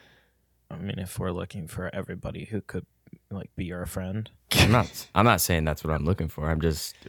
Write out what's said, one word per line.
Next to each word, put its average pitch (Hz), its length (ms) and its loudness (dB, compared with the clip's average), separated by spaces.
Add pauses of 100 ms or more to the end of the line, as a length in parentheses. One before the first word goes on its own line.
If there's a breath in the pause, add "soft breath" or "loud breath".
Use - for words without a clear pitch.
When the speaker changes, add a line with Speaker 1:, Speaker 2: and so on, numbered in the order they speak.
(720 soft breath)
Speaker 1:
I - 60 -10
mean, 95 220 -6
if 92 200 -10
we're 92 120 -2
looking 90 360 -8
for 90 260 -8
everybody 95 520 -8
who 107 160 -6
could, - 240 -8 (460)
like, 98 240 -10
be 87 160 -6
our 87 140 -6
friend. 95 440 -6 (240)
Speaker 2:
I'm 92 180 8
not, 110 440 2
I'm 101 100 6
not 107 140 6
saying 82 260 2
that's 76 180 -2
what 78 100 0
I'm 73 100 0
looking 82 240 2
for. 76 220 -4
I'm 80 120 2
just, 78 340 0 (140)